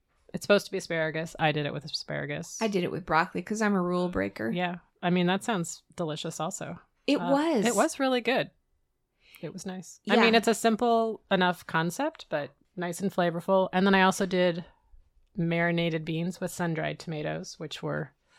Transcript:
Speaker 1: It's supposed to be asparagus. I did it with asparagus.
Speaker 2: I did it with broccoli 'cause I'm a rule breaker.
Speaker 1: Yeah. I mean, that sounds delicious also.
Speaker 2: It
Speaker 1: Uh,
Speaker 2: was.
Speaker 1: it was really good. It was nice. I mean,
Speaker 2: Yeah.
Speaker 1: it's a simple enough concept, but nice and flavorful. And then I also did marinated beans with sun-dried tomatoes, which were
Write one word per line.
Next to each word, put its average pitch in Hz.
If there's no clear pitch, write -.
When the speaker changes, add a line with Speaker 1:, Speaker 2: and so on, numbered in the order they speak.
Speaker 1:
It's -
supposed 202
to -
be 196
asparagus. 160
I 156
did 151
it -
with 147
asparagus. 147
Speaker 2:
I 226
did 196
it -
with -
broccoli 175
'cause 214
I'm 202
a 185
rule 180
breaker. 190
Speaker 1:
Yeah. 175
I 175
mean, 180
that 190
sounds 185
delicious 160
also. 156
Speaker 2:
It 285
Speaker 1:
Uh, 247
Speaker 2:
was. 285
Speaker 1:
it 233
was 269
really 262
good. 233
It 165
was 180
nice. 185
I 202
mean, 226
Speaker 2:
Yeah. 233
Speaker 1:
it's 214
a 226
simple 226
enough 180
concept, 175
but 143
nice 175
and 196
flavorful. 180
And 185
then 196
I 190
also 190
did 180
marinated 170
beans 170
with 180
sun-dried 156
tomatoes, 160
which -
were 151